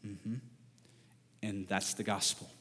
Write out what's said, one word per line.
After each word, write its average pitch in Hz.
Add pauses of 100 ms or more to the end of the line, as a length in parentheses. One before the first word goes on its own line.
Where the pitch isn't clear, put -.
Mm-hmm. 104 (1040)
And 98
that's 95
the 110
gospel. -